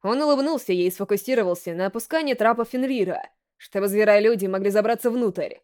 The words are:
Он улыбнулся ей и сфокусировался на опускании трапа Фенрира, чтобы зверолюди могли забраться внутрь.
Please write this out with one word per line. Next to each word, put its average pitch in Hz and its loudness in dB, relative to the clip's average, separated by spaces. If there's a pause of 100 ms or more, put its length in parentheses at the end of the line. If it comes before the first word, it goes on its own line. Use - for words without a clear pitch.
Он 240 0
улыбнулся 285 0
ей 180 2
и 185 0
сфокусировался 196 -2
на 185 -2
опускании 269 -2
трапа 226 2
Фенрира, 254 -4 (300)
чтобы 202 -4
зверолюди 208 4
могли 190 -2
забраться 226 0
внутрь. 220 -4